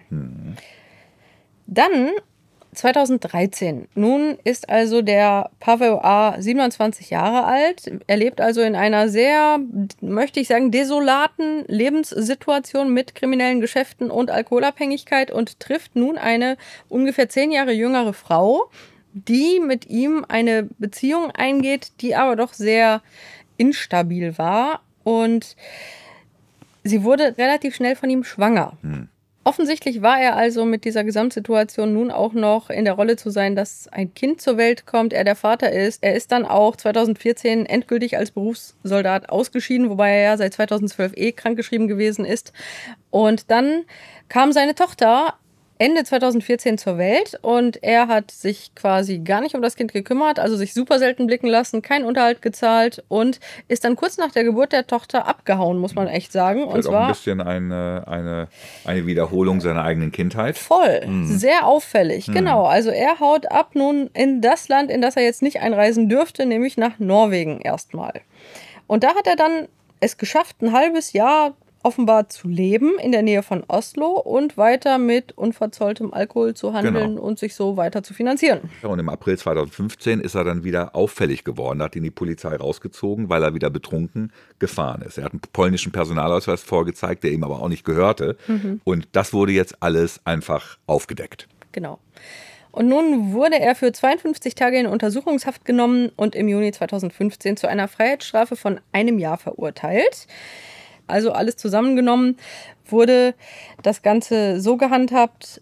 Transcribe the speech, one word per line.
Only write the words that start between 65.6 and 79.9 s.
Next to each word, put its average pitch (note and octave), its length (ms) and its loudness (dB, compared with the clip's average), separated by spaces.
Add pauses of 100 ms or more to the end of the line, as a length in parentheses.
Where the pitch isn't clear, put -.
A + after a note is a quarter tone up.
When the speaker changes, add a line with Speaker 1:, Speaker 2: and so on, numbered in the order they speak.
Speaker 2:
einreisen A3 480 2
dürfte, C4+ 360 0
nämlich A#3+ 300 -2
nach A#3 240 -2
Norwegen F#3+ 640 2
erstmal. - 580 -8 (640)
Und G#3+ 200 2
da E4 100 4
hat G4 120 0
er F4 100 2
dann D#4 320 0 (320)
es - 160 0
geschafft, - 440 -2
ein A3+ 120 0
halbes D#4+ 400 2
Jahr C#4+ 420 2 (260)
offenbar A3 460 2
zu - 220 -10
leben G#3+ 500 2
in B3 140 0
der G#3+ 80 2
Nähe G#3 200 2
von F#3+ 280 -6
Oslo C#4+ 400 -2 (100)
und C#4+ 380 -2
weiter B3+ 400 4
mit B3 400 0
unverzolltem A3 760 -4
Alkohol A3+ 400 -2
zu A3 200 -6
handeln G#3+ 380 0
Speaker 1:
Genau. G#3+ 100 -8
Speaker 2:
und G#3+ 180 -6
sich G#3+ 160 -8
so G3 220 -4
weiter F#3 260 -2
zu - 100 -20
finanzieren. B3 560 0 (140)
Speaker 1:
Ja, G#2+ 60 -6
und F2+ 100 -2
im E2 80 -4
April F2+ 300 -2
zweitausendfünfzehn F#2 840 -4